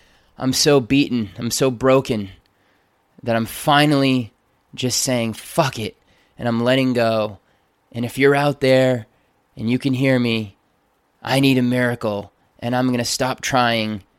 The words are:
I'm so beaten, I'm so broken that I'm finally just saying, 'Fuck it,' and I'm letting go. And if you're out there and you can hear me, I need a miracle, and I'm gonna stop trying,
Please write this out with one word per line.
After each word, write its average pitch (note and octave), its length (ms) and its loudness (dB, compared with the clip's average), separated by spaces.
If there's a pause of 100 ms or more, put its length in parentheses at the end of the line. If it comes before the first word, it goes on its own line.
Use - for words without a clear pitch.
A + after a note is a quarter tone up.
(360)
I'm C3 160 -2
so C#3+ 260 4
beaten, A#2+ 600 0
I'm A2+ 120 -6
so C3+ 200 0
broken B2+ 600 0 (920)
that A2+ 140 -2
I'm A2+ 100 -2
finally C#3 840 2 (420)
just B2+ 260 -4
saying, A#2 340 -2
'Fuck - 440 -4
it,' G#2+ 180 -8 (420)
and A#2+ 100 -6
I'm A#2 140 -2
letting C3 300 2
go. A2+ 460 0 (540)
And A#2 120 -6
if A#2+ 140 -8
you're C#3 160 4
out C#3+ 260 0
there C3 460 2 (500)
and A2 120 -6
you B2 100 0
can C3+ 160 -2
hear C3 240 2
me, A2+ 380 -2 (640)
I B2+ 180 0
need C3+ 180 4
a B2+ 40 2
miracle, A#2+ 680 -2 (260)
and A#2+ 160 -4
I'm B2+ 160 0
gonna A#2+ 140 -2
stop B2+ 360 -4
trying, A2+ 600 0 (160)